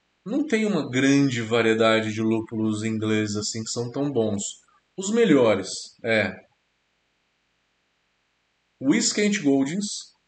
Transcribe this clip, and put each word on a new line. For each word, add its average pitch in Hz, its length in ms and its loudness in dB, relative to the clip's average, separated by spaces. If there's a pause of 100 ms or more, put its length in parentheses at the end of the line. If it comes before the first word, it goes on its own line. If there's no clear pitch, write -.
(240)
não 277 220 -2
tem 220 200 0
uma 160 220 0
grande 135 540 2
variedade 110 720 2
de 110 80 -4
lúpulos 110 640 -2
ingleses 107 520 -2
assim 104 280 -6
que - 80 -10
são 120 200 -6
tão 143 200 -4
bons. 107 320 -2 (520)
Os 196 160 -8
melhores, 131 580 4 (340)
é. 101 420 0 (2250)
O 135 140 2
Iskent 208 480 0
Goldings. 143 720 -2 (140)